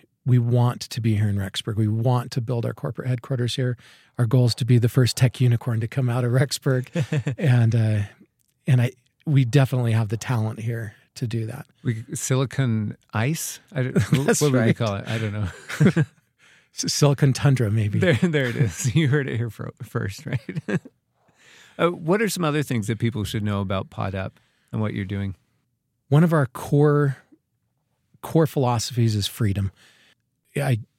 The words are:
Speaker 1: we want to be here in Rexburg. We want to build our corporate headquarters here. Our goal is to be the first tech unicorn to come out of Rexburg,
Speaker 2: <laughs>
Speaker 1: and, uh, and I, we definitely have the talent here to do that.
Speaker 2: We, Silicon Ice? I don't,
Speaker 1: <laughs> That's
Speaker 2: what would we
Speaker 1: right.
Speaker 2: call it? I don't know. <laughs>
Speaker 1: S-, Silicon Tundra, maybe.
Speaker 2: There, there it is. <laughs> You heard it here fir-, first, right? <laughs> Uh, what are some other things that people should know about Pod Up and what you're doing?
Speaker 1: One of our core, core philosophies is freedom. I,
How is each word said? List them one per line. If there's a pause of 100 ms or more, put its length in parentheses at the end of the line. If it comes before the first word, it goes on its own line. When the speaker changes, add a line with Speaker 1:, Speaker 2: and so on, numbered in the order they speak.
(260)
Speaker 1:
we
want
to
be
here
in
Rexburg.
We
want
to
build
our
corporate
headquarters
here. (400)
Our
goal
is
to
be
the
first
tech
unicorn
to
come
out
of
Rexburg,
Speaker 2:
<laughs>
Speaker 1:
and,
uh, (580)
and
I, (340)
we
definitely
have
the
talent
here (200)
to
do
that. (160)
Speaker 2:
We, (120)
Silicon (160)
Ice? (120)
I
don't,
Speaker 1:
<laughs> (140)
That's
Speaker 2:
what
would
we
Speaker 1:
right.
Speaker 2:
call
it?
I
don't
know. (320)
<laughs> (720)
Speaker 1:
S-,
Silicon
Tundra,
maybe.
Speaker 2:
There,
there
it
is.
<laughs>
You
heard
it
here
fir-, (100)
first,
right? (280)
<laughs> (960)
Uh,
what
are
some
other
things
that
people
should
know
about
Pod
Up (320)
and
what
you're
doing? (760)
Speaker 1:
One
of
our
core, (1040)
core
philosophies
is
freedom. (840)
I, (180)